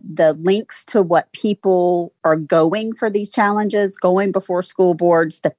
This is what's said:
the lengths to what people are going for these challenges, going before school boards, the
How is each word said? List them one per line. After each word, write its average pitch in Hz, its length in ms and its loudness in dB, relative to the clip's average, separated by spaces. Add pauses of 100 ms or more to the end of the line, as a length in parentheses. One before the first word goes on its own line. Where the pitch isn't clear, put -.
the 156 260 2
lengths 185 500 -4
to 214 180 0
what 165 300 0
people 180 800 -2 (100)
are 160 140 2
going 165 580 0
for 220 160 -4
these 208 200 -4
challenges, 208 640 0
going 190 340 0
before 185 320 -4
school 180 320 0
boards, 165 460 0
the - 180 -4